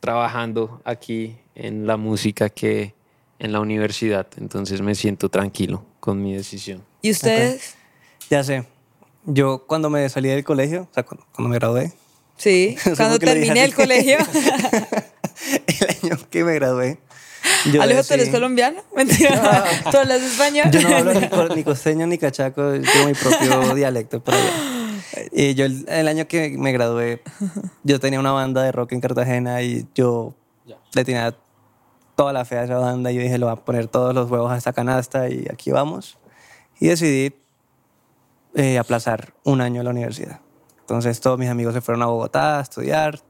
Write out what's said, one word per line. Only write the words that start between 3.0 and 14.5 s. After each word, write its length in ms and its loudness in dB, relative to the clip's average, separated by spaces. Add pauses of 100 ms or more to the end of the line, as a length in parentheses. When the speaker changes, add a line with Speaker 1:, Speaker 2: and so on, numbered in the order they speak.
Speaker 1:
en 120 -6
la 80 -2
universidad. 680 -2 (100)
Entonces 460 -8
me 120 0
siento 360 -2
tranquilo 540 -4 (140)
con 240 -4
mi 120 -4
decisión. 500 -12 (180)
Speaker 2:
¿Y 80 0
ustedes? 640 0
Speaker 3:
Ok. 560 -14
Ya 140 2
sé. 220 -4 (580)
Yo 420 0
cuando 240 0
me 200 0
salí 180 -2
del 160 0
colegio, 460 0
o 40 -20
sea, 80 -2
cu-, 160 -12 (160)
cuando 140 -4
me 80 0
gradué. 360 0 (440)
Speaker 2:
Sí, 400 2
Speaker 3:
<laughs> 40 -12
O 20 -8
sea, 140 2
Speaker 2:
cuando 180 4
Speaker 3:
porque 120 2
lo 80 6
dije 120 2
Speaker 2:
terminé 160 4
Speaker 3:
así. 80 4
Speaker 2:
el 40 -10
colegio. 440 4
Speaker 3:
<laughs> 840 0 (640)